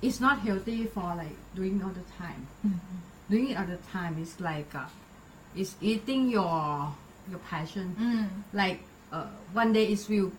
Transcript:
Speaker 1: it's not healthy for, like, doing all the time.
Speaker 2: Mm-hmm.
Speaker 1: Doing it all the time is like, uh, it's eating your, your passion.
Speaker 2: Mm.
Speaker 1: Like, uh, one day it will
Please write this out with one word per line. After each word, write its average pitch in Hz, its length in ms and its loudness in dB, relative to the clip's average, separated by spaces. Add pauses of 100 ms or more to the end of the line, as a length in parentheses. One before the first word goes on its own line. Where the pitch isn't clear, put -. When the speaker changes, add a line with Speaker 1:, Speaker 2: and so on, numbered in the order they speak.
Speaker 1:
it's 226 180 2
not 262 200 6
healthy 220 460 0
for, 175 300 -4
like, 156 200 -8 (180)
doing 190 280 0
all 190 80 -4
the 180 140 -10 (120)
time. 160 300 -10 (200)
Speaker 2:
Mm-hmm. 185 300 -2 (340)
Speaker 1:
Doing 240 200 4
it 202 80 -2
all 190 80 -2
the 175 120 -6 (120)
time 170 300 -4
is 165 200 -8
like, 156 340 -4
uh, 143 120 -6 (720)
it's 185 240 -4
eating 247 500 2
your, 156 640 2 (380)
your 180 80 -8 (120)
passion. 180 480 -4
Speaker 2:
Mm. 226 300 2 (240)
Speaker 1:
Like, 190 280 2 (320)
uh, 160 140 -4 (260)
one 226 200 6
day 220 140 8
it 208 220 2
will 202 300 4